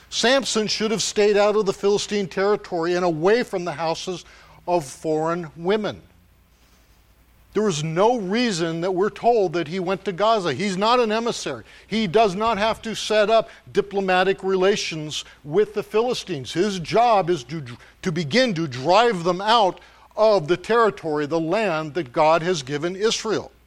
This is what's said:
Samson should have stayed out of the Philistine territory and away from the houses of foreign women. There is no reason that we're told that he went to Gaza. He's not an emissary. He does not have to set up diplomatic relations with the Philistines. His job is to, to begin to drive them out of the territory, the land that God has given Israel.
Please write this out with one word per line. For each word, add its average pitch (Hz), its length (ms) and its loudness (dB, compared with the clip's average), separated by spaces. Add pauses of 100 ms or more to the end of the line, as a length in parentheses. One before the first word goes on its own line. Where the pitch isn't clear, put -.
Samson 220 580 0
should 214 240 -2
have 214 100 -2
stayed 208 360 2
out 208 180 4
of 214 100 0
the 190 80 0
Philistine 202 540 -2
territory 190 640 -2
and 180 120 0
away 180 360 2
from 180 240 -6
the 175 60 -6
houses 165 540 -6 (420)
of 175 180 0
foreign 160 680 -4
women. 170 460 -2 (1500)
There 214 140 2
is 151 160 -2
no 190 340 2
reason 185 640 -2
that 190 120 -2
we're 190 160 0
told 208 440 2
that 170 140 -2
he 185 120 -6
went 185 260 -4
to 202 80 -4
Gaza. 190 400 0
He's 185 240 -4
not 233 240 4
an 220 100 0
emissary. 208 540 -4 (220)
He 214 200 -2
does 196 260 4
not 214 240 -2
have 214 260 -2
to 220 120 -8
set 214 340 0
up 220 200 2 (240)
diplomatic 190 680 0
relations 185 840 -2 (180)
with 208 300 0
the 202 100 -4
Philistines. 202 680 -4
His 190 260 0
job 190 500 2
is 170 160 -2
to, 156 180 -10 (400)
to 185 80 -2
begin 180 420 0
to 160 140 -2
drive 175 560 2
them 180 180 0
out 214 400 2 (340)
of 202 320 4
the 170 100 2
territory, 175 680 0
the 156 140 -2
land 160 560 -2
that 139 180 -6
God 160 280 4
has 165 220 -2
given 147 320 -4
Israel. 196 560 -2 (160)